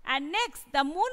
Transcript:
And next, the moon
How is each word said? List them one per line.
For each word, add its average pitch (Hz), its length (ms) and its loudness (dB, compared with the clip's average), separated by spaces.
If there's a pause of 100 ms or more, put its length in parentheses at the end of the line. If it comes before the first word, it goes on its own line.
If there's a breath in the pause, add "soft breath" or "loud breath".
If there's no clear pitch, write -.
And 277 280 -2
next, 415 400 -2
the 277 100 4
moon 359 300 0